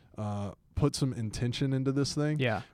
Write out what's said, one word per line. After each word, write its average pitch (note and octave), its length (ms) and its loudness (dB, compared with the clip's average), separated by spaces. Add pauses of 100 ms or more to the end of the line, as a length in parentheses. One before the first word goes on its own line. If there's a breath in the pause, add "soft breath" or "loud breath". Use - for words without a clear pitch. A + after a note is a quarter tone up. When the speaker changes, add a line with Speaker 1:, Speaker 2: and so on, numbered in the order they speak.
(180 soft breath)
Speaker 1:
uh, G#2 360 -4 (220)
put C#3+ 220 4
some C3 160 2
intention A#2+ 600 -2
into C3 200 2
this C3+ 220 0
thing. D3+ 240 0
Speaker 2:
Yeah. A#2 240 0 (120)